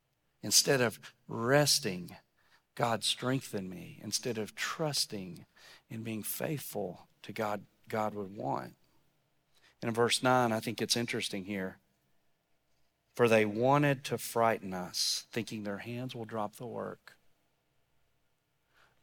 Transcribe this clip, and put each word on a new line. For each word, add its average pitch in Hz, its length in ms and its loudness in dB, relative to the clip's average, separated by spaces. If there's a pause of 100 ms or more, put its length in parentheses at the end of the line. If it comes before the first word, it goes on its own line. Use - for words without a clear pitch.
(400)
Instead 131 400 6
of 117 200 2 (260)
resting, 117 880 2 (600)
"God, 117 260 0
strengthen 123 640 -2
me," 85 360 -14
instead 110 340 -4
of 104 160 -6
trusting 107 920 -4 (460)
and 113 140 -8
being 110 180 -6
faithful 104 840 -6 (140)
to 107 100 -12
God, 104 300 -4 (260)
God 107 260 -2
would 101 220 -8
want. 127 380 -6 (1080)
In 117 80 -2
verse 113 320 4
nine, 127 300 6
I 110 80 0
think 110 200 -4
it's 113 160 2
interesting 107 500 -2
here. 95 320 -4 (1400)
"For 123 100 6
they 110 180 8
wanted 131 600 4
to 120 120 -4
frighten 110 560 0
us, - 600 -4
thinking 110 320 -6
their 101 140 -6
hands 120 360 -8
will 117 100 -8
drop 107 300 -6
the 127 120 -12
work." 104 500 -10 (1900)